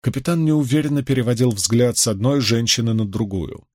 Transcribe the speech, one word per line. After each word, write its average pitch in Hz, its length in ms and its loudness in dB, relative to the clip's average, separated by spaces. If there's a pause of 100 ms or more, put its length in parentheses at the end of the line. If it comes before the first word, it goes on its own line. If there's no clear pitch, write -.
Капитан 156 420 -2
неуверенно 147 600 2
переводил 123 480 0
взгляд 117 460 2
с - 100 0
одной 117 320 0
женщины 113 520 0
на 110 120 0
другую. 98 680 -6